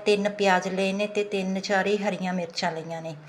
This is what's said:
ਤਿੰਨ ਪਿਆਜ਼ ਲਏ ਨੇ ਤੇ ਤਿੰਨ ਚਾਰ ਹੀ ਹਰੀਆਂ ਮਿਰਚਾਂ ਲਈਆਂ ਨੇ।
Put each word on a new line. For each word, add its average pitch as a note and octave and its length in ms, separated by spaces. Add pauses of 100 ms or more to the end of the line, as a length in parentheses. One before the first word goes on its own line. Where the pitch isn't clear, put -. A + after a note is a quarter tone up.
ਤਿੰਨ G#3 240
ਪਿਆਜ਼ F#3+ 400
ਲਏ F#3+ 240
ਨੇ G3+ 140
ਤੇ G#3 180
ਤਿੰਨ F#3+ 360
ਚਾਰ F#3+ 260
ਹੀ G#3 100
ਹਰੀਆਂ F#3 360
ਮਿਰਚਾਂ F3 400
ਲਈਆਂ D#3+ 300
ਨੇ। D#3+ 120 (140)